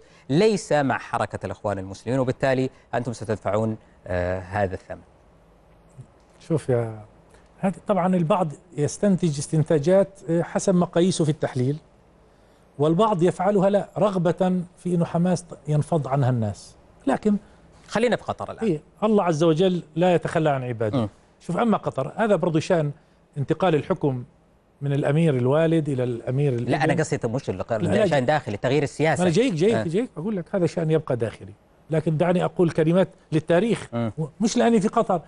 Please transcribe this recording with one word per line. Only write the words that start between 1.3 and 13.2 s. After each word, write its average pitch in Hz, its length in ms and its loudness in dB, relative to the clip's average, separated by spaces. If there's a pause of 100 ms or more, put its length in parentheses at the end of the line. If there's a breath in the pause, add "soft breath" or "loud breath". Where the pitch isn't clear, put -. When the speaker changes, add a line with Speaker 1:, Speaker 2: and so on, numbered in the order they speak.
Speaker 1:
الإخوان 98 320 -4
المسلمين، 98 420 -4
وبالتالي 131 500 0 (240 soft breath)
أنتم 123 180 -4
ستدفعون، 107 640 -2 (300 soft breath)
آه، 90 340 -2
هذا 95 340 -2
الثمن. 85 280 -14 (1400)
Speaker 2:
شوف - 280 -4
يا، 113 360 -2 (540 soft breath)
هذه 190 160 -2 (120)
طبعًا 185 300 2
البعض 175 360 0 (240)
يستنتج 156 600 0
استنتاجات، 165 720 2 (220)
آه، 165 120 0
حسب 196 320 -2
مقاييسه 175 500 2
في 147 60 0
التحليل، 135 460 -2 (1000 soft breath)
والبعض 165 440 2